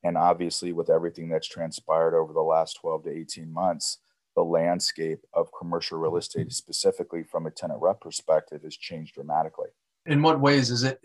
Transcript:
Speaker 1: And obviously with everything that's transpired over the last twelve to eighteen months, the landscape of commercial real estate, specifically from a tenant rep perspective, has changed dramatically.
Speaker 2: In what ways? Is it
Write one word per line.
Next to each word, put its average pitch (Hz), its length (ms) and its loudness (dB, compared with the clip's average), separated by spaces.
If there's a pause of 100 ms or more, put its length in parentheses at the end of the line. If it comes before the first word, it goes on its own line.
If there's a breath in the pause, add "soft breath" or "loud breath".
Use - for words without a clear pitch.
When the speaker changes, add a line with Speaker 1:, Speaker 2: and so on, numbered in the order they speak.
Speaker 1:
And 87 140 0
obviously 87 560 2
with 82 160 -2
everything 82 400 0
that's 92 180 -2
transpired 80 640 0
over 80 200 2
the 80 80 2
last 80 400 2
twelve 80 240 -4
to 85 40 -6
eighteen 80 440 -10
months, 85 460 -2 (360)
the 87 80 4
landscape 82 880 0
of 85 240 0
commercial 85 400 -4
real 80 200 0
estate, - 340 -4
specifically - 720 -2
from 82 240 -6
a 80 40 -6
tenant 80 300 -8
rep 92 200 2
perspective, 78 640 -2
has 78 120 -14
changed 78 400 -14
dramatically. 76 540 -4 (360)
Speaker 2:
In 147 160 4
what 156 200 6
ways? 139 280 6
Is 120 140 0
it 131 220 -2